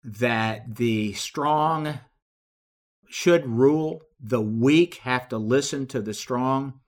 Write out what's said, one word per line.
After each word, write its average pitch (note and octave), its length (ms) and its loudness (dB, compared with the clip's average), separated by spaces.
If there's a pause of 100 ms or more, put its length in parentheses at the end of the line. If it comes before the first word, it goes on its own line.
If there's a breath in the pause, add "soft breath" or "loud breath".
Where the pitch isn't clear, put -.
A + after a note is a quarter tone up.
that A2 720 -2
the A2 360 0
strong D3+ 840 -2 (1080)
should E3+ 380 2
rule, D3+ 560 2 (180)
the A#2 220 -2
weak C3 600 4
have B2+ 260 -4
to A#2 80 -4
listen C3+ 500 0
to B2 140 -4
the G#2 120 -6
strong. C3 760 -4